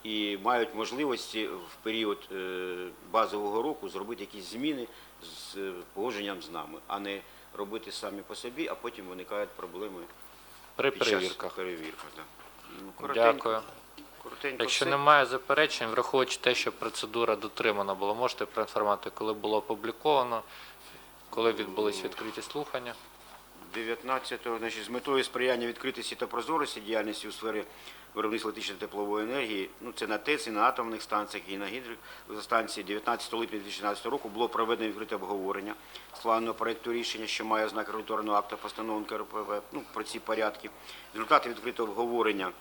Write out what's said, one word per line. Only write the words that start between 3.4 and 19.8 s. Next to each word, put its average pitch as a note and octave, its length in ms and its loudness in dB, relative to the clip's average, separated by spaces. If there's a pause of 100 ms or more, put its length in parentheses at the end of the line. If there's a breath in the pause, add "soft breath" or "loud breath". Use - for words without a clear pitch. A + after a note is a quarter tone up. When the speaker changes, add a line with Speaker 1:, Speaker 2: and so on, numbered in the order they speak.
Speaker 1:
року C3 280 -2
зробити G2 320 -6
якісь G2 300 -10
зміни B2+ 360 -2 (360 loud breath)
з, - 340 -12
е, G2 140 -2 (220)
погодженням G2+ 480 -2
з D#2+ 100 -12
нами, D#2 360 -8
а G2+ 120 -2
не G2 220 -4 (320 loud breath)
робити G2+ 380 -6
самі G2 300 -6
по G#2 140 -10
собі, B2+ 320 -6
а - 80 -4
потім A2 300 -8
виникають F#2 440 -4
проблеми F#2 520 -8 (760 loud breath)
Speaker 2:
При C#3 160 4
Speaker 1:
під C3 120 -8
час A#2 60 6
Speaker 2:
перевірках. F#2 440 2
Speaker 1:
перевірки, D#2+ 500 -6 (120)
да. D#2 60 -12 (640)
Ну, F#2+ 100 -12
коротенько, A2+ 380 6
Speaker 2:
Дякую. A2 280 2 (600)
Speaker 1:
коротенько B2+ 400 -4
Speaker 2:
Якщо B2+ 220 4
Speaker 1:
все. B2+ 60 2
Speaker 2:
немає C#3+ 340 10
заперечень, C3 600 4
враховуючи A#2+ 500 4
те, B2 180 6
що - 160 0
процедура A2 640 0
дотримана G#2 580 2
була, G2+ 200 0
можете A#2+ 320 0
проінформувати, G#2 640 2
коли A2 240 -2
було G#2+ 240 2
опубліковано, A#2 840 2 (880 loud breath)